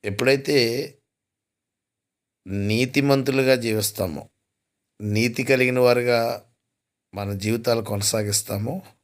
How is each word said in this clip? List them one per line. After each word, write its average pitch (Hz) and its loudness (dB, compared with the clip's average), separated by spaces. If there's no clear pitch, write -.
ఎప్పుడైతే 131 0
నీతిమంతులుగా 131 2
జీవిస్తామో, 107 -4
నీతి 113 0
కలిగిన 127 2
వారుగా 120 2
మన 101 -6
జీవితాలు 113 0
కొనసాగిస్తామో 104 -4